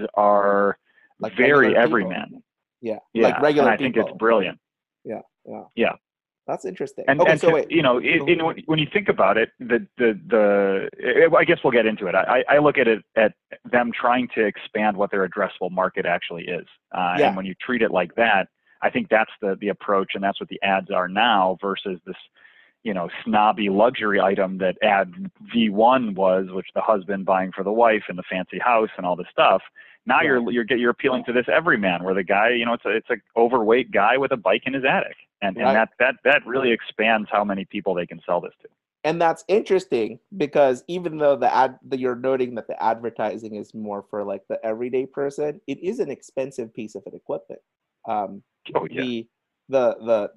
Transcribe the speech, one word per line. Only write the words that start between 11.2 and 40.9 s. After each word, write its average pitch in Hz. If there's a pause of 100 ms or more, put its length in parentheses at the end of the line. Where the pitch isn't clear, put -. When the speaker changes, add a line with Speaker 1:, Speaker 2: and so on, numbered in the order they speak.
Speaker 1:
I 165
guess 156
we'll 139
get 117
into 107
it. 87
I, 117
I, 143
I -
look 143
at 120
it 110 (120)
at 107 (380)
them 120
trying 123
to 113
expand 107
what 101
their 95
addressable 92
market 92
actually 87
is. 87 (260)
Uh, 90
Speaker 2:
Yeah. 143
Speaker 1:
and 196
when 95
you 92
treat 120
it 104
like 90
that, 110 (340)
I 104
think 120
that's 110 (120)
the, 95
the 104
approach, 98
and 98
that's 98
what 92
the 92
ads 95
are 92
now 95
versus 98
this, 92 (680)
you 107
know, 87 (160)
snobby 107
luxury 107
item 95
that 92
ad 98 (400)
V 113
one 110
was, 95
which 92
the 95
husband 98
buying 92
for 98
the 98
wife 110
and 90
the 90
fancy 92
house 110
and 92
all 90
this 87
stuff. 127 (460)
Now 123
Speaker 2:
Right. 160
Speaker 1:
you're, 120
you're, 120
you're 120
appealing 127
to 120
this 123
everyman 104
where 95
the 98
guy, 101
you 117
know, 117
it's -
a, 110
it's 107
a 117 (220)
overweight 117
guy 110
with 135
a 131
bike 104
in 131
his 135
attic. 156 (260)
And, 98
and 107
Speaker 2:
Right. -
Speaker 1:
that, 110 (100)
that, 127 (100)
that 139
really 131
expands 110
how 104
many 98
people 98
they 87
can 82
sell 87
this -
to. - (380)
Speaker 2:
And 165
that's 165
interesting 175 (160)
because 143
even 170